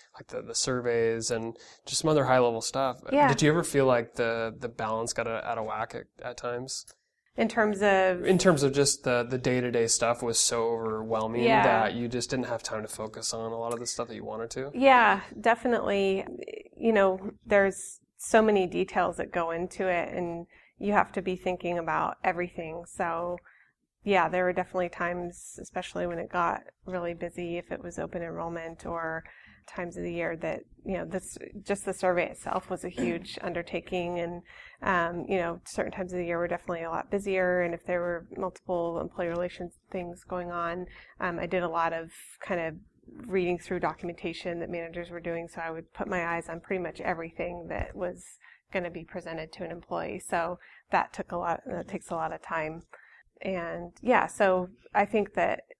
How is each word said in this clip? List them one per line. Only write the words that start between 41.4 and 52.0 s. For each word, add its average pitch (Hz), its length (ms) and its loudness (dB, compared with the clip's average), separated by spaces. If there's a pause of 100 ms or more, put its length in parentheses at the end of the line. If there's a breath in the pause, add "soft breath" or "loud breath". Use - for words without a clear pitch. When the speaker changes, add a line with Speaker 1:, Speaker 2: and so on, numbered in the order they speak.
Speaker 2:
did 180 180 0
a 175 60 0
lot 165 240 0
of 165 160 -6 (320)
kind 175 200 -2
of 160 140 -4 (520)
reading 180 320 2
through 180 220 -4
documentation 170 800 -4
that 170 100 -6
managers 170 400 -8
were 175 100 -10
doing. 170 280 -6
So 170 140 -12
I 165 100 -6
would 160 220 -12
put - 140 -6
my 180 180 -2
eyes 170 220 -2
on 165 140 -10
pretty 185 200 -4
much 160 200 -8
everything 170 680 -6
that - 260 -6
was 180 280 -6 (480 soft breath)
gonna 180 200 -4
be 165 120 -10
presented 165 500 -10
to - 120 -10
an 165 60 -8
employee. 165 480 -6
So 175 380 -4 (340 loud breath)
that - 220 2
took - 180 -8
a 180 60 -4
lot, 175 280 -2
that 175 220 -8
takes - 220 -10